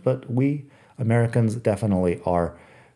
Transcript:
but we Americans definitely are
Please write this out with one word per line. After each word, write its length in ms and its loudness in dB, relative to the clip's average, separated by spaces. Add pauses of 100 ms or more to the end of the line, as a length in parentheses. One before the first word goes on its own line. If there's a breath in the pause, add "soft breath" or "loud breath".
but 260 -2
we 360 -2 (320 soft breath)
Americans 560 2
definitely 720 0
are 320 0 (380 loud breath)